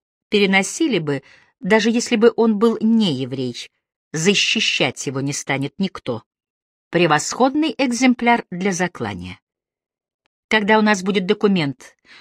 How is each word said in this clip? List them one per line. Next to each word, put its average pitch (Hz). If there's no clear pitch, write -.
переносили 202
бы, 143
даже 220
если 233
бы 226
он 220
был 226
не 220
еврей. 127
Защищать 165
его 135
не 139
станет 139
никто. 139
Превосходный 233
экземпляр 240
для 190
заклания. 104
Когда 214
у 214
нас 214
будет 190
документ, 185